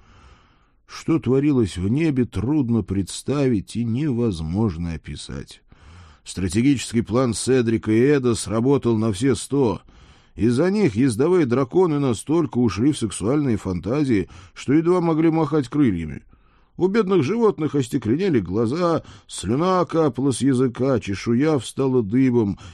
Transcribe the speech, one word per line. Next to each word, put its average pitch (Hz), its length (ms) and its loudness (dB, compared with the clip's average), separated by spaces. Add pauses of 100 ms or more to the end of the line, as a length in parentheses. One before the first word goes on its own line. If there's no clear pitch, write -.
(840)
Что - 360 -2
творилось 131 560 2
в 90 100 -2
небе, 131 380 0
трудно 117 580 0
представить 104 920 -2
и 117 80 -2
невозможно 107 1080 -2
описать. - 680 -14 (600)
Стратегический 110 760 0
план 117 320 0
Седрика 117 580 0
и 110 80 4
Эда 127 340 4
сработал 117 640 0
на 110 140 0
все 113 240 0
сто. 127 460 -2 (520)
Из-за 123 380 2
них 190 240 2
ездовые 139 500 2
драконы 143 540 2
настолько 143 580 -2
ушли 120 320 2
в - 80 -6
сексуальные 117 600 -2
фантазии, 101 680 -2 (260)
что - 180 -4
едва 165 280 2
могли 165 300 2
махать 156 380 0
крыльями. 92 560 -2 (520)
У 170 120 0
бедных 190 340 2
животных 175 540 0
остекленели 139 640 0
глаза, 120 640 -2 (240)
слюна 170 560 0
капала 143 480 0
с - 80 -6
языка, 127 580 2
чешуя 120 640 0
встала 131 420 0
дыбом, 117 560 2 (140)